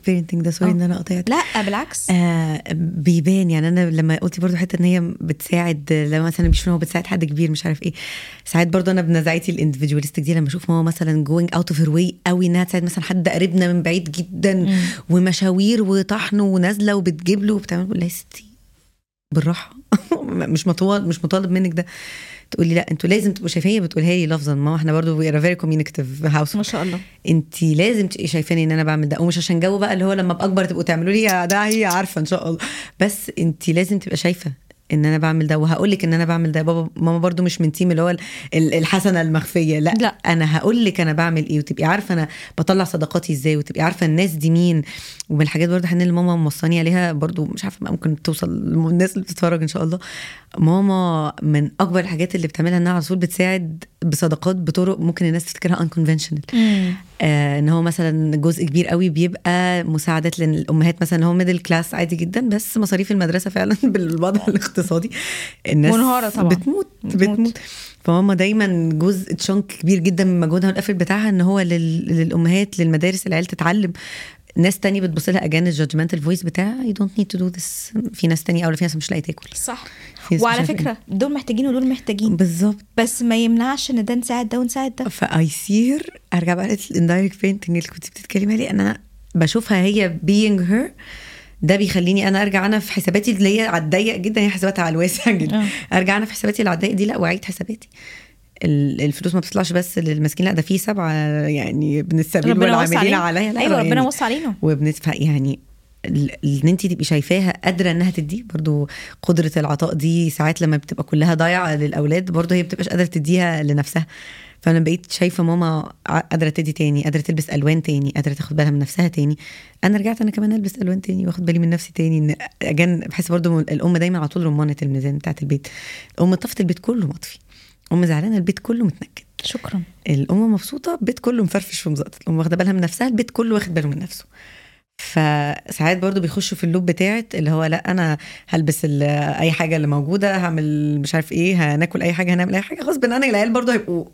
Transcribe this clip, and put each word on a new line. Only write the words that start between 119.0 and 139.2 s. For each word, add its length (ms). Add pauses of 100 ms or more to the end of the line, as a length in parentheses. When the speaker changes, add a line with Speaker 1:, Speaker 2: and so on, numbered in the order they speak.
Speaker 1:
تاني. 300 (460)
أنا 140
رجعت 220
أنا 100
كمان 220
ألبس 240
ألوان 240
تاني، 260
واخد 180
بالي 140
من 120
نفسي 240
تاني. 240
إن 160 (300)
again 440
بحس 200
برضو 320
الأم 360
دايما 220
على 100
طول 180
رمانة 360
الميزان 360
بتاعت 240
البيت. 260 (500)
الأم 160
طفت، 260
البيت 180
كله 280
مطفي. 320 (540)
أم 140
زعلانة، 300
البيت 220
كله 260
متنكد. 400 (200)
Speaker 2:
شكرا. 380 (260)
Speaker 1:
الأم 440
مبسوطة، 480
البيت 180
كله 240
مفرفش 440
ومزقطط. 360
الأم 160
واخدة 180
بالها 160
من 80
نفسها، 280
البيت 220
كله 240
واخد 200
باله 140
من 100
نفسه. 260 (760)
فساعات 1000
برضو 220
بيخشوا 360
في 80
اللوب 220
بتاعت 480
اللي 160
هو: 140
"لا، 260
أنا 280 (300)
هلبس 360
ال-، 180 (380)